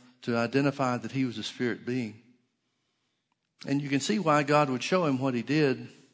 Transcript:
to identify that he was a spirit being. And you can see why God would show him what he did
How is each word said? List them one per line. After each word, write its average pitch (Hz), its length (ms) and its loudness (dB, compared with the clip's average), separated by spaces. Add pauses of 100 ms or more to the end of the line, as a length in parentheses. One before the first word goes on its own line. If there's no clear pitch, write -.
(220)
to 117 160 0
identify 131 580 2
that 110 160 -6
he 135 140 0
was 113 120 -4
a 104 60 -8
spirit 110 420 -4
being. 113 360 -4 (1500)
And 139 140 -2
you 143 80 -6
can 139 100 2
see 208 200 0
why 151 240 2
God 147 260 4
would 127 120 -2
show 185 240 2
him 131 140 2
what 135 140 0
he 117 80 0
did 135 480 0 (240)